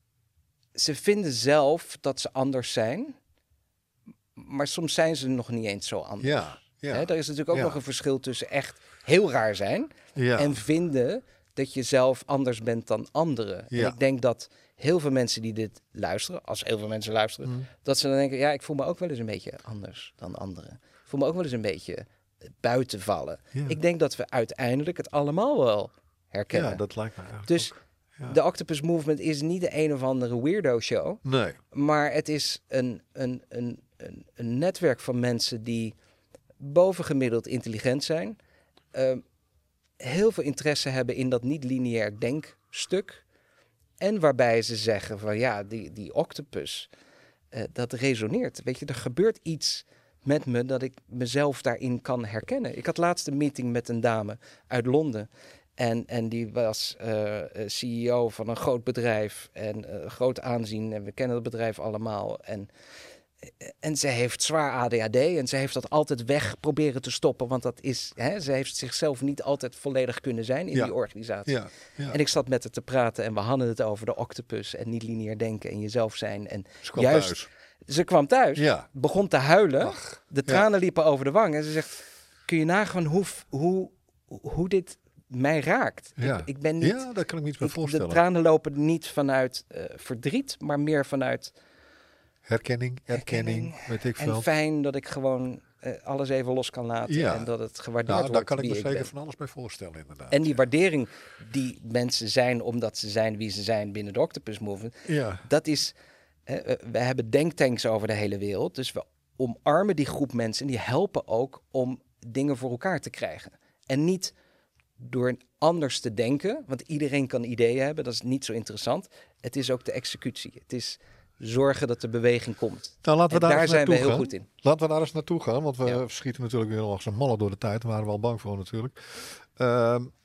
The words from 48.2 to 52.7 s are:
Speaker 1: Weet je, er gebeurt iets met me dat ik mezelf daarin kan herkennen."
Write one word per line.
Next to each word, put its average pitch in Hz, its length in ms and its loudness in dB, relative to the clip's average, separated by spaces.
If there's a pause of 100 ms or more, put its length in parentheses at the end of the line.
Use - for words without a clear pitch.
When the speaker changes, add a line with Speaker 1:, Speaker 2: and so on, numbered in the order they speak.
Speaker 1:
Weet 127 160 -4
je, 143 60 -10
er 139 100 -6
gebeurt 180 480 0
iets - 420 -4 (380)
met 139 220 2
me 123 200 0
dat 131 160 -2
ik 131 120 -6 (120)
mezelf 127 560 -2
daarin 123 400 -2
kan 123 240 -2
herkennen." 123 520 -4